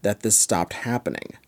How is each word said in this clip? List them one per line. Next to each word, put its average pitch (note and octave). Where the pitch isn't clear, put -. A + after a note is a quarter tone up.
that G#2
this A2
stopped -
happening. -